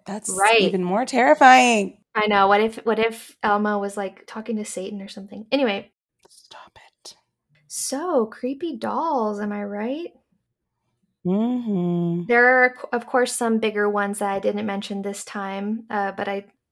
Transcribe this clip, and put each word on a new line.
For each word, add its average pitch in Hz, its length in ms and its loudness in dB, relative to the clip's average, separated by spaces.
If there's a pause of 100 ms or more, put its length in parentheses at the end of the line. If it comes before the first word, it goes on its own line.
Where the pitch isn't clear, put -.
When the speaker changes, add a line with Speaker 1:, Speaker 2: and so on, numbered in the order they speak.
Speaker 1:
That's 202 240 -10
Speaker 2:
Right. 202 320 4
Speaker 1:
even 185 220 0
more 196 200 0
terrifying. 254 920 6 (160)
Speaker 2:
I 214 140 0
know. 202 180 4
What 202 140 4
if, 226 160 0 (100)
what 220 140 0
if 220 420 -4
Elmo 208 360 0
was, 202 180 -6
like, 196 320 -8
talking 220 280 -8
to 214 80 -6
Satan 196 380 -10
or 196 60 -14
something? 202 420 -16
Anyway. 220 400 0 (380)
Speaker 1:
Stop - 500 -20 (240)
it. - 140 -20 (500)
Speaker 2:
So, 277 600 -2
creepy 277 500 -8
dolls, 220 640 -2
am 208 120 -6
I 208 120 -6
right? 233 480 -6 (1120)
Speaker 1:
Mm-hmm. 180 1000 0
Speaker 2:
There 247 380 6
are, 254 100 2 (180)
of 233 140 -4
course, 247 280 0
some 226 240 0
bigger 208 320 0
ones 202 300 -2
that 202 120 -2
I 196 60 -2
didn't 208 260 -2
mention 202 380 -6
this 196 200 -8
time, 202 680 -6
uh, 196 220 -2
but 202 160 -6
I 196 180 -6 (260)